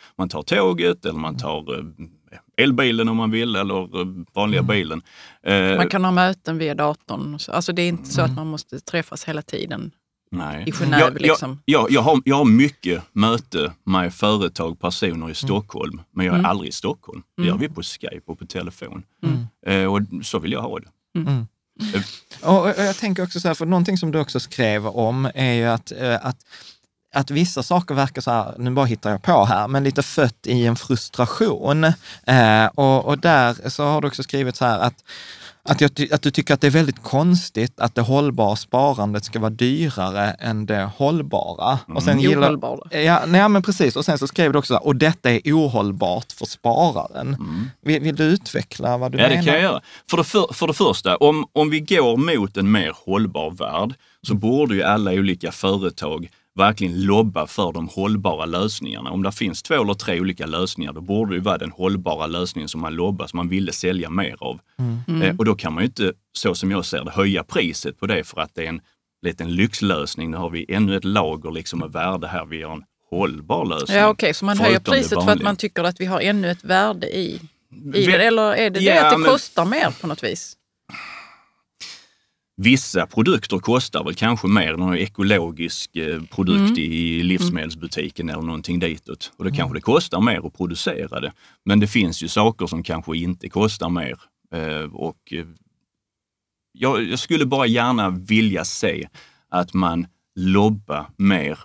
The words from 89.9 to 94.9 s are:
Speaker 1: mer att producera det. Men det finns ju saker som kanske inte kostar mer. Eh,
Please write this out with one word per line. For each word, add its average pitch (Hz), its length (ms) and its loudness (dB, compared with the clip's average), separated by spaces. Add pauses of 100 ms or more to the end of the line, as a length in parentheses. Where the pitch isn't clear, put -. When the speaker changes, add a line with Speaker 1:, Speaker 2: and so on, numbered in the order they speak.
Speaker 1:
mer 90 260 0
att - 100 -12
producera 85 640 -6
det. - 140 -8 (320)
Men 104 140 4
det 101 80 4
finns 95 360 0
ju 82 40 -6
saker 107 400 0
som 82 160 -6
kanske 82 340 -6
inte 87 320 -6
kostar 104 400 -2
mer. 78 300 -4 (340)
Eh, 78 400 -6